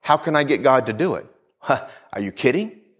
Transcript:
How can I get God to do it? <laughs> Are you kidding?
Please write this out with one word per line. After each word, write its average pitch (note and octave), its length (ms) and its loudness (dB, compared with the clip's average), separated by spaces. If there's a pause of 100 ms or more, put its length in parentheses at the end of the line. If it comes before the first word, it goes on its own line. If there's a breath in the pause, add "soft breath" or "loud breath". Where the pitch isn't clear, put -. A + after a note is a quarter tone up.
How D3+ 160 2
can D#3 180 -4
I D3 80 2
get C#3 200 -2
God C3 220 4
to A2 80 -6
do D3+ 220 -2
it? A#1+ 120 -10 (180)
<laughs> - 220 -20
Are - 520 -6
you G2 120 -6
kidding? F#3+ 480 0 (200)